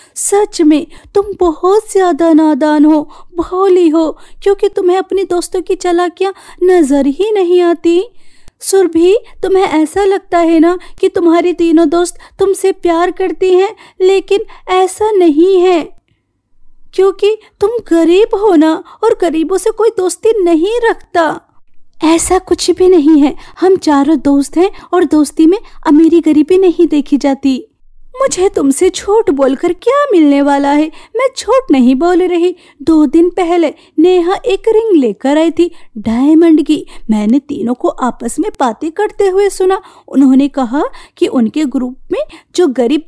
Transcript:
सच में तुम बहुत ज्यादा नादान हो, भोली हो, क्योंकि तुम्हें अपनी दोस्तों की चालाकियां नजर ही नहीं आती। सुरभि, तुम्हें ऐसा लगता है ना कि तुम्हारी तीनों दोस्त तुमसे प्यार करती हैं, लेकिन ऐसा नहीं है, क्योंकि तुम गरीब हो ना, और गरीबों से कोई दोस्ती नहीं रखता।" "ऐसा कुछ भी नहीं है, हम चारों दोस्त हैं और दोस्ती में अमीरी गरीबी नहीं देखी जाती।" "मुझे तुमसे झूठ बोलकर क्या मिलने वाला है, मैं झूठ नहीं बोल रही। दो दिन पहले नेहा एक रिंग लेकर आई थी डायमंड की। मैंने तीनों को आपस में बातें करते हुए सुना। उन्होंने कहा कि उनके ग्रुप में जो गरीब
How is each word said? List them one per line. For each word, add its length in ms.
सच 480
में 240
तुम 120
बहुत 520
ज्यादा 400
नादान 520
हो, 180
भोली 540
हो, 300
क्योंकि 260
तुम्हें 300
अपनी 260
दोस्तों 380
की 120
चालाकियां 580
नजर 400
ही 240
नहीं 300
आती। 440
सुरभि, 560
तुम्हें 220
ऐसा 400
लगता 340
है 200
ना 200
कि 80
तुम्हारी 440
तीनों 360
दोस्त 300
तुमसे 340
प्यार 380
करती 440
हैं, 200
लेकिन 400
ऐसा 420
नहीं 500
है, 280
क्योंकि 420
तुम 100
गरीब 440
हो 200
ना, 280
और 160
गरीबों 380
से 120
कोई 180
दोस्ती 540
नहीं 480
रखता।" 500
"ऐसा 340
कुछ 320
भी 180
नहीं 320
है, 140
हम 160
चारों 420
दोस्त 380
हैं 140
और 120
दोस्ती 420
में 120
अमीरी 340
गरीबी 380
नहीं 280
देखी 300
जाती।" 500
"मुझे 280
तुमसे 420
झूठ 400
बोलकर 420
क्या 400
मिलने 300
वाला 280
है, 200
मैं 120
झूठ 320
नहीं 240
बोल 280
रही। 320
दो 240
दिन 240
पहले 440
नेहा 360
एक 340
रिंग 280
लेकर 420
आई 120
थी 200
डायमंड 640
की। 240
मैंने 280
तीनों 360
को 140
आपस 500
में 120
बातें 320
करते 340
हुए 220
सुना। 320
उन्होंने 400
कहा 340
कि 100
उनके 380
ग्रुप 340
में 80
जो 100
गरीब 420